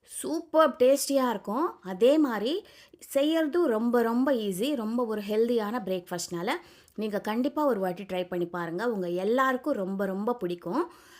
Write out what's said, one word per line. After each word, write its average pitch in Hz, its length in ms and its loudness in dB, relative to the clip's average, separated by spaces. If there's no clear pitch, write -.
சூப்பர் 311 680 0
டேஸ்டியா 262 540 4
இருக்கும். 226 520 -4
அதே 208 360 4
மாதிரி 269 480 0
செய்யறதும் 311 520 2
ரொம்ப, 233 360 2
ரொம்ப 240 300 2
ஈஸி. 220 440 0
ரொம்ப 233 300 -2
ஒரு 214 160 -4
ஹெல்தியான 220 640 0
பிரேக்ஃபாஸ்ட்னால 180 640 -4
நீங்க 208 260 -4
கண்டிப்பா 254 440 -2
ஒரு 233 140 2
வாட்டி 190 240 -4
ட்ரை 185 240 -4
பண்ணி 175 180 -2
பாருங்க. 175 420 -4
உங்க 190 220 -2
எல்லாருக்கும் 254 640 0
ரொம்ப, 196 320 -2
ரொம்ப 202 300 -2
பிடிக்கும். 185 560 -4